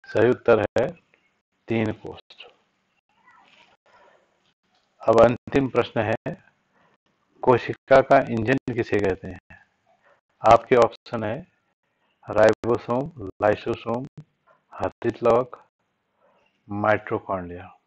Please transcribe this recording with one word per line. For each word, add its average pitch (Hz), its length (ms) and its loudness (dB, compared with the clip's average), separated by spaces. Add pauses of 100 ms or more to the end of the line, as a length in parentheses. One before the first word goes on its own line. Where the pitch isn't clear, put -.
सही 110 240 0
उत्तर 113 300 2
है 110 320 -4 (760)
तीन 110 240 -2
कोष्ठ। - 560 -18 (2500)
अब 113 140 4
अंतिम 123 480 2
प्रश्न 117 320 -4
है, 113 420 -6 (960)
कोशिका 127 600 2
का 135 160 2
इंजन 117 360 -2
किसे 117 460 -4
कहते 95 280 -4
हैं? - 400 -20 (840)
आपके 117 240 4
option 117 480 0
है 123 320 -10 (760)
राइबोसोम, 110 1000 0 (120)
लाइसोसोम, 113 680 -2 (680)
हर्षित 113 500 -6
लवक, 120 440 0 (1000)
माइटोकॉन्ड्रिया। 98 1160 -4